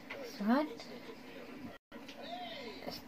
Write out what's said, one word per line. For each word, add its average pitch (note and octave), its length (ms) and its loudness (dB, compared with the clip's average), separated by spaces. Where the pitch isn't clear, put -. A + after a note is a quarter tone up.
This - 240 -4
one. C#4 220 10
Let's - 240 -2